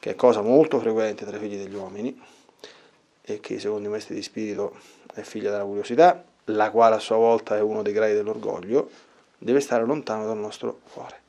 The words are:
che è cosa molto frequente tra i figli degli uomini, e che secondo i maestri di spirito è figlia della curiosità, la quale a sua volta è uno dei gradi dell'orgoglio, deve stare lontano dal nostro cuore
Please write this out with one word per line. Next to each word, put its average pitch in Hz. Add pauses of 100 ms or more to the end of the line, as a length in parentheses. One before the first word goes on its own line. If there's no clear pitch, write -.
che 110
è 104
cosa 117
molto 135
frequente 110
tra 101
i -
figli 104
degli 98
uomini, 98 (1000)
e 104
che -
secondo 104
i 104
maestri 107
di 104
spirito 104 (380)
è 107
figlia 101
della 101
curiosità, 117 (220)
la 107
quale 113
a -
sua 110
volta 113
è 107
uno 107
dei 104
gradi 107
dell'orgoglio, 107 (480)
deve 123
stare 120
lontano 113
dal 110
nostro 107 (120)
cuore -